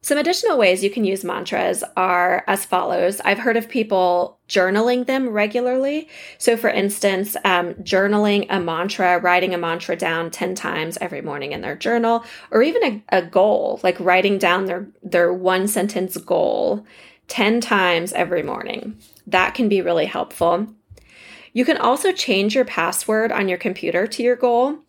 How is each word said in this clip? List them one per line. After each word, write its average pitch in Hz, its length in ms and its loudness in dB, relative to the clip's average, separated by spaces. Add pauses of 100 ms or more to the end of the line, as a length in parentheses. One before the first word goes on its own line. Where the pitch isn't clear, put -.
Some - 160 0
additional 349 400 0
ways 190 280 4
you 196 60 2
can 214 140 -2
use 190 200 -2
mantras 180 580 -2 (140)
are 180 500 2
as 202 180 0
follows. 180 600 0
I've 208 160 2
heard 233 160 2
of 226 120 -2
people 185 680 0 (100)
journaling 220 580 2
them 262 220 0
regularly. 247 800 -2 (300)
So 233 180 2
for 220 140 0
instance, 202 760 -2
um, 180 300 0
journaling 202 720 0
a 190 120 -2
mantra, 180 580 0
writing 180 360 2
a 175 40 -4
mantra 170 380 -4
down 170 340 -4
ten 180 240 -6
times 165 460 -6
every 151 200 -8
morning 143 300 -8
in 147 120 -8
their 143 120 -6
journal, 233 500 0 (280)
or 220 100 6
even 330 220 4
a, 214 340 0
a 175 40 2
goal, 190 600 2
like 180 160 0
writing 185 400 2
down 190 280 2
their, 185 200 -6 (160)
their 175 300 2
one 185 340 0
sentence 190 500 -2
goal - 680 0 (400)
ten 220 340 0
times 185 520 0
every 170 320 -2
morning. - 520 -8 (300)
That 185 280 0
can 233 140 0
be 196 140 2
really 170 240 0
helpful. 175 600 -2 (840)
You 247 120 0
can 311 120 2
also 285 360 2
change 208 420 0
your 254 100 4
password 214 680 -2
on 196 160 0
your 180 100 -2
computer 185 480 -2
to 220 160 -6
your 240 140 2
goal. 247 420 2 (100)